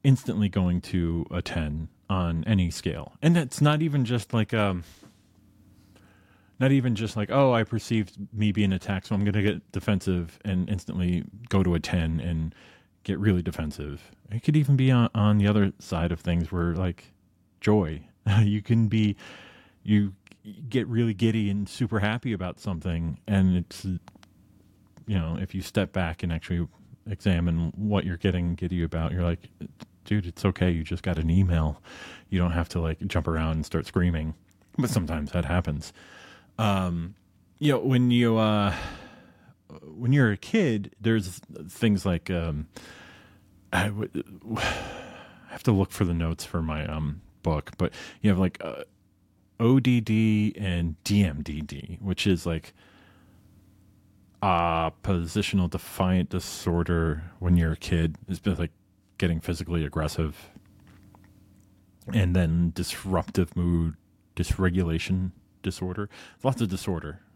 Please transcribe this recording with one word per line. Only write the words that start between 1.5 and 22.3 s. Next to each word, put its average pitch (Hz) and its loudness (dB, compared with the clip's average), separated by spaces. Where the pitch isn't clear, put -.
on 85 0
any 95 2
scale. - -8
And 165 4
that's 156 -2
not 151 4
even 143 0
just 117 -2
like, 110 0
um, 98 0
not 131 4
even 127 4
just 104 -4
like, 104 -2
"Oh, 135 4
I 113 4
perceived 107 -2
me 104 2
being 101 2
attacked, 95 -4
so 113 -2
I'm 98 0
gonna 104 2
get 98 -2
defensive 92 -2
and 92 -2
instantly 87 -2
go 98 2
to 87 2
a 82 2
ten 80 -2
and 80 -4
get 98 -4
really 95 2
defensive." 76 -8
It 110 -6
could 151 2
even 143 4
be 131 4
on, 120 4
on 104 4
the 101 4
other 104 4
side 85 -2
of 87 -4
things 85 0
where, 87 0
like, 87 -4
joy. 82 2
<laughs> 104 4
You 104 2
can 113 2
be, 104 2
you 104 2
get 117 0
really 113 0
giddy 110 2
and 101 -2
super 113 -2
happy 110 0